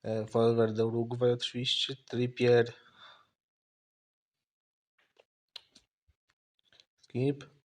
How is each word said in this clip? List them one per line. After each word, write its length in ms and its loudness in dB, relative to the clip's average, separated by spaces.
E, 220 -4
Valverde 600 2
Uruguay 460 0
oczywiście. 640 -4
Trippier. 800 2
Skip. 420 -4